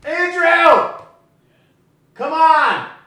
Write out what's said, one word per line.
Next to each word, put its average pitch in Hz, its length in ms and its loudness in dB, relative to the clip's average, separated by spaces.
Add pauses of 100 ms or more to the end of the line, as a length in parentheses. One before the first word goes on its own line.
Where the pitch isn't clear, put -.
Andrew! 339 1000 0 (1080)
Come 285 180 -8
on! 311 580 0 (160)